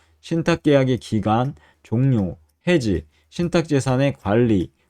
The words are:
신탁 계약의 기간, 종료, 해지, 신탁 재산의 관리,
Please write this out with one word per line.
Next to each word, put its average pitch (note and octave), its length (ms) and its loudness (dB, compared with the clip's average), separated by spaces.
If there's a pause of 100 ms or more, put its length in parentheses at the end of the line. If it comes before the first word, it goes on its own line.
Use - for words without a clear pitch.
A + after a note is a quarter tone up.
(200)
신탁 E3 440 -2
계약의 C3+ 340 2
기간, A2 560 -2 (280)
종료, A2+ 540 0 (300)
해지, A2+ 400 0 (240)
신탁 F3 380 -2
재산의 C3+ 460 0
관리, A2 580 0 (180)